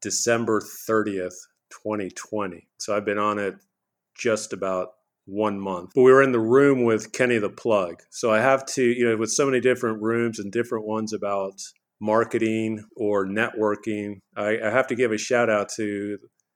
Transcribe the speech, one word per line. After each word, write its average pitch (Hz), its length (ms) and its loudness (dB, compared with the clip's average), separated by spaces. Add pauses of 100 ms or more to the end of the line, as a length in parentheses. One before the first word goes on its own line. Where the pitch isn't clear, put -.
December 113 580 0
thirtieth, 101 880 -4 (240)
twenty 104 400 -8
twenty. 95 640 -8
So - 180 -6
I've 104 120 -2
been 104 100 -2
on 104 220 0
it 98 160 -4 (600)
just 110 380 -2
about 92 440 -4 (280)
one 101 340 -2
month. 95 360 -6
But 131 80 6
we 127 100 10
were 135 100 10
in 135 100 4
the 117 80 2
room 127 440 4
with 110 280 0
Kenny 123 260 2
the 101 100 -2
Plug. 95 640 -2
So - 200 -2
I 107 100 4
have 135 340 2
to, 135 100 2
you 120 240 2
know, 113 80 2
with 113 140 -2
so 143 160 0
many 127 140 2
different 117 420 0
rooms 113 360 -2
and 98 140 -8
different 117 320 -4
ones 107 300 -4
about 98 440 -4 (420)
marketing 110 840 0 (100)
or 104 300 0
networking, 104 960 -4 (160)
I, 107 240 -2
I 110 80 -2
have 127 200 0
to 127 60 -2
give 120 160 0
a 110 60 -2
shout 120 320 0
out 104 280 0
to 104 420 -6 (380)